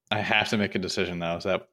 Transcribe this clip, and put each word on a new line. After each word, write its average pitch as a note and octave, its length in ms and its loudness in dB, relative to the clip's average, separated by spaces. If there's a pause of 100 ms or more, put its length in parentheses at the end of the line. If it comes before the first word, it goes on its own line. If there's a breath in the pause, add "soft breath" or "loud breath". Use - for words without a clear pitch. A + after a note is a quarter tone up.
(120)
I G#2+ 80 0
have G#2+ 300 2
to A2 80 2
make G2+ 180 0
a G#2 40 -2
decision, F2+ 380 -2
though. E2+ 200 -2
Is E2 80 -10
that, F#2 280 0